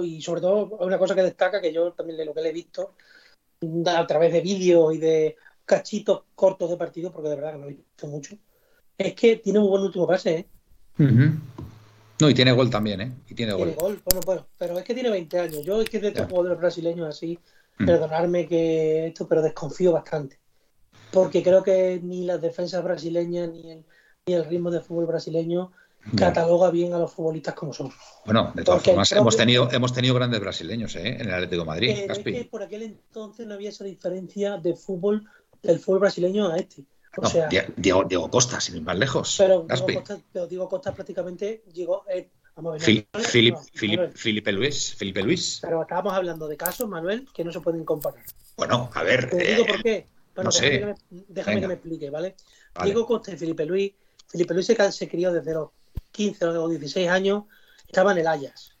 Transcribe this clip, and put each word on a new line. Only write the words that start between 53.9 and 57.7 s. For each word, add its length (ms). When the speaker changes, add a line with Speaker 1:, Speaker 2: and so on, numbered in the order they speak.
Speaker 1:
Felipe 260
Luis 120
se 100
ca-, 160
se 160
crió 240
desde 220
los 160
quince 320
o 240
dieciséis 400
años, 360